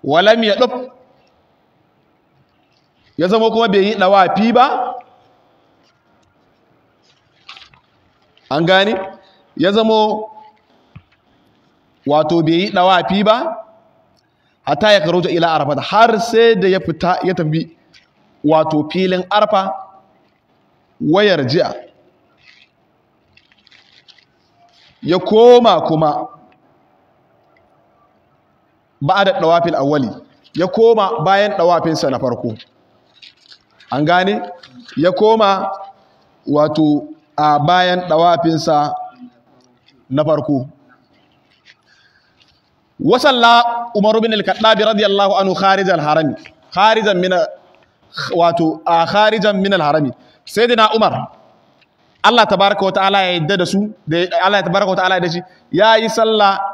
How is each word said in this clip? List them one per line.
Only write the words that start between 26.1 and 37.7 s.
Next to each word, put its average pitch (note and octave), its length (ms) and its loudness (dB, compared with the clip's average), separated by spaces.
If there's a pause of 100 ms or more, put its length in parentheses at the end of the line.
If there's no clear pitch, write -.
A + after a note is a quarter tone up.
ba'da F#3 400 0
dawafil E3+ 360 2
awwali, C#3 340 -2 (440)
ya E3 120 -2
koma G#3+ 560 2
bayan G3 360 0
dawafinsa E3 520 0
na B2 80 -6
farko. A#2+ 380 -6 (1300)
An C#3 140 -2
gane? F#3 380 0 (540)
Ya E3+ 160 0
koma, G#3 580 2 (760)
wato, D3 600 0 (280)
a D3+ 260 2
bayan F3+ 480 0